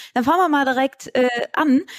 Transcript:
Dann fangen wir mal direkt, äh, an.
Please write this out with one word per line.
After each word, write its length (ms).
Dann 80
fangen 160
wir 100
mal 160
direkt, 500
äh, 140
an. 280